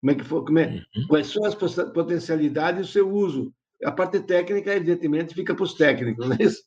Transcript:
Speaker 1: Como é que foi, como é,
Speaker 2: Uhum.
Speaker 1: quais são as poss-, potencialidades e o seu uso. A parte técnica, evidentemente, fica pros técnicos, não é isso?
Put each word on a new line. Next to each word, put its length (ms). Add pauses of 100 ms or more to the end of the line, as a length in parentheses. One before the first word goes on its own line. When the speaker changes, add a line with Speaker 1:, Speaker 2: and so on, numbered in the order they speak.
Speaker 1:
Como 100
é 60
que 80
foi, 200
como 140
é, 80
Speaker 2:
Uhum. 420
Speaker 1:
quais 200
são 160
as 100
poss-, 380
potencialidades 880
e 20
o 100
seu 180
uso. 440 (280)
A 80
parte 300
técnica, 540
evidentemente, 600
fica 200
pros 200
técnicos, 540
não 100
é 40
isso? 240